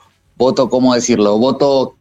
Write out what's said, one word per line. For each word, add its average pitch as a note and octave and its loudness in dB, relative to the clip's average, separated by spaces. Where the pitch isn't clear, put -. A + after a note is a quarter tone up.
voto, A#2+ 0
¿cómo B2+ 0
decirlo? G#2+ 0
Voto C3+ -2